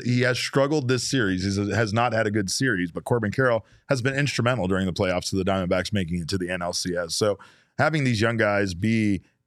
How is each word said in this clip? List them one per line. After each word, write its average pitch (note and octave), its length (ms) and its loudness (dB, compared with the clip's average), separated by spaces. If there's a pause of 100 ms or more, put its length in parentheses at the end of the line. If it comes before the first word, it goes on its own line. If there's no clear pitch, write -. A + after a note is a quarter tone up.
he B2 180 2
has B2 160 2
struggled C#3+ 520 0
this B2+ 200 0
series. G2 460 0
He G2+ 160 -2
has G#2+ 220 0
not A#2 200 2
had A2 140 2
a G2+ 40 0
good G#2 200 -2
series, F#2 400 0
but E2+ 140 -10
Corbin A2 260 0
Carroll A#2+ 340 0 (240)
has C#3 120 0
been C3+ 120 0
instrumental B2 540 0
during F#2+ 180 2
the F2+ 80 0
playoffs F2+ 360 0
to F#2+ 80 -2
the F#2 80 0
Diamondbacks F#2 480 0
making F2+ 280 -2
it D#2 80 -6
to G2 80 0
the F2 120 -4
N F2+ 120 -4
L F2 120 -4
C F2+ 220 -4
S. E2+ 200 -4
So G#2 240 0 (380)
having D3+ 260 2
these A#2+ 160 0
young A#2 160 2
guys G#2 380 0
be G#2+ 480 0 (260)